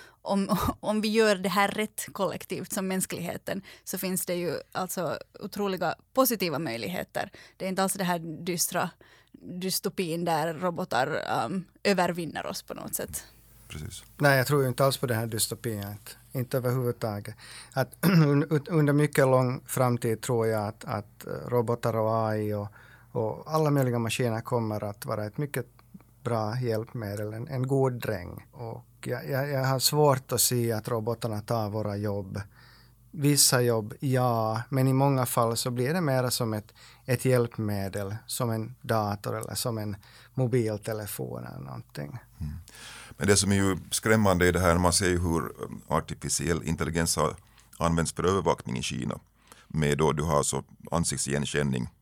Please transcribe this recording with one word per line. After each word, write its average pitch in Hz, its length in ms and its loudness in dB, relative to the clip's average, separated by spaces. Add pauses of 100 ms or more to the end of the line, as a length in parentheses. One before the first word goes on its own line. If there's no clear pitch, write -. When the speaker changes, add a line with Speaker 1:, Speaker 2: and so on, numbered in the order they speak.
(220)
Speaker 1:
om, 196 360 0 (100)
<laughs> - 120 -4
om 214 220 -2
vi 220 60 0
gör 214 280 4
det 185 140 -2
här 202 180 4
rätt 208 440 -6
kollektivt 180 640 -6
som 190 140 -2
mänskligheten, 190 760 -4 (220)
så - 140 -8
finns 185 280 -4
det 180 100 -2
ju 175 240 -4 (120)
alltså 180 460 -4 (220)
otroliga 190 560 -4 (180)
positiva 190 460 2
möjligheter. 135 720 -6 (260)
Det 180 80 -8
är 190 40 -4
inte 190 140 0
alls 190 100 0
det 196 100 -4
här 175 160 0 (260)
dystra 170 440 -2 (720)
dystopin 175 640 -4
där 165 280 0
robotar, 151 760 -2
ehm, 131 360 -2 (180)
övervinner 175 600 0
oss - 160 -8
på - 120 -14
något - 220 -8
sätt. - 280 -8 (440)
Speaker 2:
Precis. - 360 -12 (140)
Speaker 3:
Nej, 143 200 8
jag 127 100 2
tror 143 140 4
ju 131 60 2
inte 127 180 2
alls 135 120 2
på - 80 -4
den 117 120 0
här 117 100 -2
dystopin. 110 520 -4
Inte, 101 320 -10 (200)
inte 131 260 -2
överhuvudtaget. 120 800 -2 (380)
Att 131 220 -2
<clears throat> - 60 -20
un-, 147 460 6
un-, 147 220 0
under 151 240 4
mycket 147 320 4
lång 131 400 4
framtid 120 560 0
tror 113 260 0
jag 107 200 0
att, - 180 -10
att, - 400 -8
eh, - 240 -8
robotar 117 460 0
och 110 320 2
A 107 100 0
I 107 160 -2
och, 104 140 -4 (440)
och 110 360 -4
alla 156 220 2
möjliga 127 300 2
maskiner 113 420 0
kommer 110 420 -2
att 104 220 -10
vara 107 200 -4
ett 104 120 -10
mycket 139 280 -4 (580)
bra 113 360 -2
hjälpmedel, 110 760 -4
en, 113 140 -10
en 131 200 -4
god 135 260 4
dräng. 90 580 -6
Och 117 340 -12 (180)
jag, 123 260 -6
jag, 139 200 0
jag 135 160 0
har 131 140 2
svårt 143 520 4
att 120 100 2
se 117 300 2
att 107 160 -4
robotarna 113 540 -2
tar 110 280 -2
våra 104 280 -4
jobb. 101 440 -4 (680)
Vissa 139 500 4
jobb, 113 380 2
ja, 120 680 2
men 131 180 2
i 131 60 4
många 135 320 4
fall 117 320 2
så 127 140 -2
blir 123 220 0
det 185 80 -2
mera 127 300 2
som 110 220 -2
ett, 104 200 -8 (320)
ett 127 200 0
hjälpmedel, 104 880 0 (120)
som 123 220 -2
en 113 320 -4
dator 110 560 -2
eller 110 180 -8
som 113 220 -4
en 104 180 -6 (380)
mobiltelefon 107 1120 -2
eller - 140 -12
någonting. 73 600 -12 (200)
Speaker 2:
Mm. 76 140 -6 (640)
Men 69 100 2
det 98 100 8
som 95 140 4
är 101 40 6
ju 98 220 4 (140)
skrämmande 98 560 6
i 90 40 8
det 85 80 2
här, 87 180 6
man 87 160 4
ser 90 160 2
ju 87 100 2
hur, 82 220 0
um, - 460 -8
artificiell 78 760 -2
intelligens 82 520 0
har 76 200 0 (420)
använts 82 360 2
för 82 100 -4
övervakning 82 540 0
i - 40 -4
Kina. - 380 -6 (480)
Med 73 300 2
då, 76 140 4
du 73 120 -2
har 73 200 4
så 67 200 -2 (280)
ansiktsigenkänning 69 960 -2 (120)